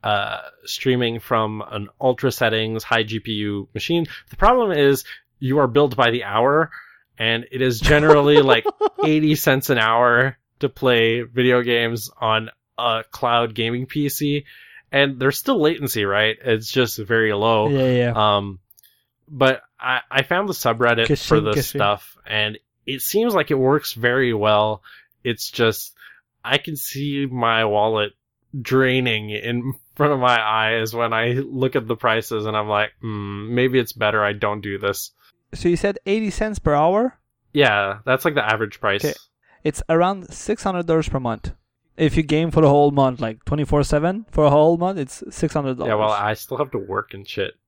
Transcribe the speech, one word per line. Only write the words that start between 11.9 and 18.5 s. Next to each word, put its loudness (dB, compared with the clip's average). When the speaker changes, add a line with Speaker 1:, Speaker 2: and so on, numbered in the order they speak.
Speaker 1:
on 0
a -2
cloud 0
gaming -4
P -4
C. -4
And 2
there's 0
still 0
latency, 0
right? 0
It's -2
just 0
very 0
low. 2
Speaker 2:
Yeah, 0
yeah. 2
Speaker 1:
Um, -6